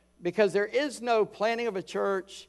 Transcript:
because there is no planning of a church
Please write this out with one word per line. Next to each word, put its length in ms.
because 320
there 140
is 340
no 240
planning 400
of 100
a 60
church 680